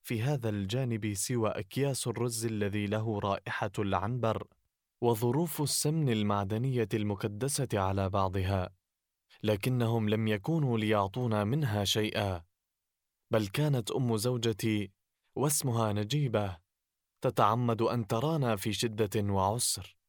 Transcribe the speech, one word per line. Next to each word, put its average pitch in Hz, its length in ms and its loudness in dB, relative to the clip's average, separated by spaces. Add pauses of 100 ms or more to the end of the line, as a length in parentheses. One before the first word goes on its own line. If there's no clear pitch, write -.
في 113 180 -2
هذا 123 280 0
الجانب 107 640 -2
سوى 110 360 0
أكياس 131 580 -2
الرز 117 380 -2
الذي 104 400 0
له 110 340 -2
رائحة 98 600 -2
العنبر 104 680 0 (540)
وظروف 120 600 2
السمن 151 480 0
المعدنية 107 840 0
المكدسة 107 800 -2
على 98 360 2
بعضها، 95 600 0 (760)
لكنهم 113 680 2
لم 110 180 2
يكونوا 123 500 0
ليعطونا 107 680 2
منها 107 400 0
شيئًا، 101 580 0 (920)
بل 110 160 2
كانت 143 440 0
أم 117 260 0
زوجتي، 110 760 0 (440)
واسمها 117 580 0
نجيبة، 107 640 0 (640)
تتعمد 117 600 2
أن 117 260 0
ترانا 123 480 0
في 104 180 -4
شدة 104 600 0
وعسر 98 640 0 (120)